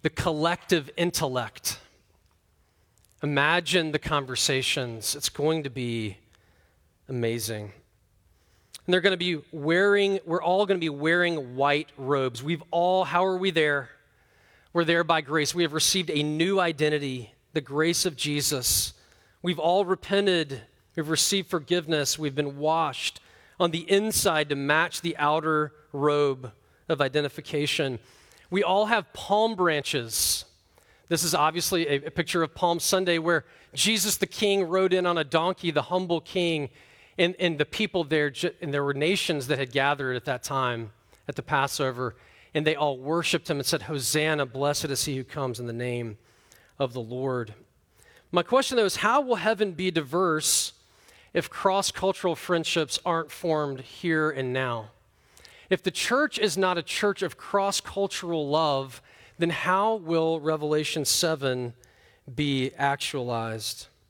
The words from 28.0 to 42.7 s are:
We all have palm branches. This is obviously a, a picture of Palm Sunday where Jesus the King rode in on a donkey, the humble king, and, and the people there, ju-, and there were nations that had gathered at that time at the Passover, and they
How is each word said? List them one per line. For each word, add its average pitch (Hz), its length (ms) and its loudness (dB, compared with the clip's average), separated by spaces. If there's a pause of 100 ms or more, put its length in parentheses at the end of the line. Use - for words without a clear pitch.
We 190 120 0
all 190 240 2
have 214 260 0
palm 220 420 0
branches. 151 920 0 (640)
This 165 160 0
is 160 100 0
obviously 160 540 2
a, 143 180 0
a 160 40 -8
picture 170 320 -2
of 156 120 -4
Palm 170 260 0
Sunday 185 380 2
where 160 260 0 (300)
Jesus 208 420 2
the - 100 0
King 196 380 2
rode 185 300 2
in 180 100 2
on 175 140 2
a 156 60 0
donkey, 165 460 0
the 147 120 0
humble 175 400 0
king, 165 480 -2 (480)
and, 180 220 2
and 165 180 0
the 147 80 2
people 185 380 -2
there, 147 260 2
ju-, 151 320 -4
and 143 100 -4
there 143 120 0
were 143 100 0
nations 151 540 0
that 139 100 0
had 131 140 -4
gathered 135 440 0
at 117 100 -8
that 127 160 -4
time 120 500 -2 (340)
at - 80 -8
the - 80 -8
Passover, 135 720 -2 (400)
and 156 120 2
they 156 100 2